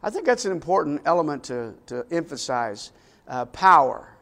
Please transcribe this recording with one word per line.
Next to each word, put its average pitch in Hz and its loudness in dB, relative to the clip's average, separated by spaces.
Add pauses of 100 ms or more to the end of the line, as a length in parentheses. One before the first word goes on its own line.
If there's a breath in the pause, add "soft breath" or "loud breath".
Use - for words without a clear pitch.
I - -4
think 359 -8
that's 240 0
an 190 -2
important 156 -2
element 156 0
to, 117 -8 (140)
to 123 -8
emphasize, 127 -6 (340 soft breath)
uh, 127 -6
power. 147 4 (140)